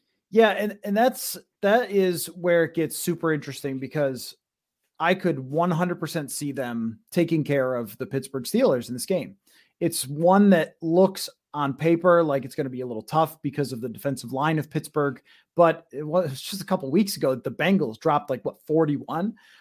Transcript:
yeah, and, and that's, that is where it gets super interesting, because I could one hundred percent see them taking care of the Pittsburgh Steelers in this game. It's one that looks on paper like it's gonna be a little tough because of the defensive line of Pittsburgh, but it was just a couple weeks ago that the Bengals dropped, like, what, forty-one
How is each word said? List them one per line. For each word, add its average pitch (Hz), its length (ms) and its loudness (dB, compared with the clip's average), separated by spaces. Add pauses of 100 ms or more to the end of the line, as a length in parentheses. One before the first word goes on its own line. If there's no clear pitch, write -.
(300)
yeah, 214 200 6
and, 208 340 -4
and 202 120 -2
that's, 247 400 0 (260)
that 208 280 2
is 185 360 0
where 170 380 2
it 165 100 -6
gets 160 240 -2
super 165 340 -2
interesting, 143 460 -6
because 135 580 -4 (640)
I 175 140 4
could 175 240 -2
one 147 320 -2
hundred 175 280 0
percent 151 320 -6
see 143 220 -6
them 117 480 -6 (100)
taking 165 340 2
care 131 300 0
of 117 240 -8
the 123 80 -8
Pittsburgh 135 380 -6
Steelers 180 440 2
in 123 60 -8
this 120 120 -8
game. 165 300 -4 (440)
It's - 260 -2
one 180 440 6
that 160 300 4
looks 185 480 2 (260)
on 143 200 -2
paper 170 480 4
like 139 240 0
it's 135 80 -16
gonna 135 160 -4
be 127 100 -10
a 127 60 -6
little 110 160 -8
tough 156 400 -2
because 135 300 -4
of 127 100 -8
the 127 60 -6
defensive 127 440 -8
line 151 260 0
of - 120 -6
Pittsburgh, 147 500 -4 (340)
but 165 380 4
it 143 100 -8
was 151 380 -2
just 196 220 -10
a - 20 -10
couple 143 260 -2
weeks 196 280 2
ago 135 160 0
that 127 100 -12
the 131 60 -4
Bengals 147 500 0
dropped, 147 300 0
like, 127 120 -4
what, - 200 -8
forty-one 156 720 0 (260)